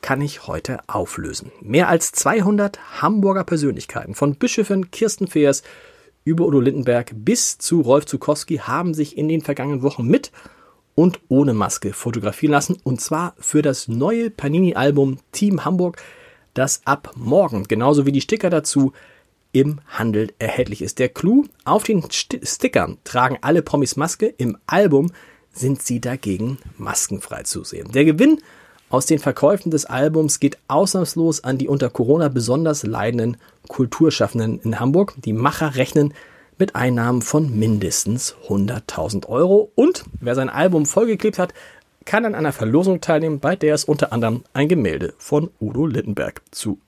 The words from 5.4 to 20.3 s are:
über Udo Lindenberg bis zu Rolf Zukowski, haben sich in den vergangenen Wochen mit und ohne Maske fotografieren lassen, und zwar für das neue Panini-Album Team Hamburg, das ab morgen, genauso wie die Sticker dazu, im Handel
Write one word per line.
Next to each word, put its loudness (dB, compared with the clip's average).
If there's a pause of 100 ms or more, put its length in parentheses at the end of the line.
über 2
Udo 4
Lindenberg 0
bis -2
zu 2
Rolf 4
Zukowski, -2
haben -2
sich -4
in 0
den -2
vergangenen -4
Wochen -2
mit 2 (600)
und 4
ohne 4
Maske -2
fotografieren -4
lassen, 0
und -2
zwar -4
für 0
das -2
neue 0
Panini-Album 0 (140)
Team 0
Hamburg, -2 (520)
das -2
ab -2
morgen, 0
genauso 2
wie 2
die 2
Sticker -2
dazu, 2 (600)
im 2
Handel -2